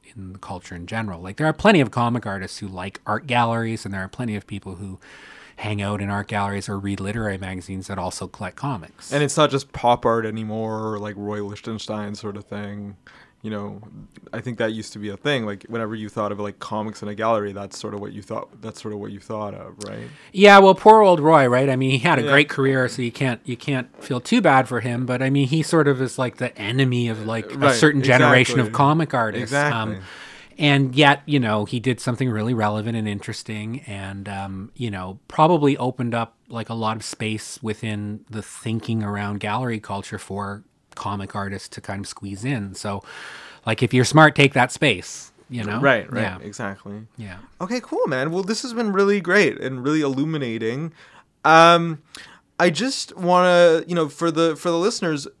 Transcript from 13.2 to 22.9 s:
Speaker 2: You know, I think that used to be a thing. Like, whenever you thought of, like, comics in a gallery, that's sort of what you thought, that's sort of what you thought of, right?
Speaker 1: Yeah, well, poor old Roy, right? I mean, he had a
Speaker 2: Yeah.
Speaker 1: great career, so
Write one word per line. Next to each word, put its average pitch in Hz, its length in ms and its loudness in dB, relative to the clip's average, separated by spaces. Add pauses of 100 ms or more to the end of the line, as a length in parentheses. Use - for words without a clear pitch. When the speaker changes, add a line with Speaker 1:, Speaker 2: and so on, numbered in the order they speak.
Speaker 2:
You 110 120 -10
know, 101 280 -10 (520)
I 110 80 -8
think 113 180 -10
that 113 140 0
used 110 220 -10
to 110 40 -14
be 104 120 -10
a 101 60 -12
thing. 131 300 -2
Like, 101 220 -10
whenever 113 260 -6
you 107 140 -10
thought 104 240 -4
of, 101 80 -8
like, 101 180 -8
comics 107 440 -8
in 104 60 -8
a 104 60 -8
gallery, 107 380 -2
that's 98 260 -12
sort 104 160 -10
of 101 60 -8
what 101 120 -12
you 101 80 -14
thought, - 400 -12
that's 107 220 -14
sort 107 100 -10
of 104 60 -10
what 104 140 -12
you 101 80 -14
thought 107 340 -8
of, 95 300 -16
right? 110 240 -14 (240)
Speaker 1:
Yeah, 202 260 12
well, 190 160 10
poor 214 280 10
old 180 180 6
Roy, 147 260 6
right? 127 240 4
I 127 60 0
mean, 131 160 0
he 139 60 2
had 147 200 2
a - 40 0
Speaker 2:
Yeah. 143 100 0
Speaker 1:
great 147 160 6
career, 131 400 0
so - 120 -8